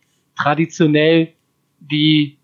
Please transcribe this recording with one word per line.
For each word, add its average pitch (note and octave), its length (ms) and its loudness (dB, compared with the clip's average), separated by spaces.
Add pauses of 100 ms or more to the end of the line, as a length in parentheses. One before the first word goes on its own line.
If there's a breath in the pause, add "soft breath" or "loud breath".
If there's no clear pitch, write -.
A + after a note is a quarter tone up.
(380)
traditionell D#3+ 960 0 (480)
die D3+ 640 -2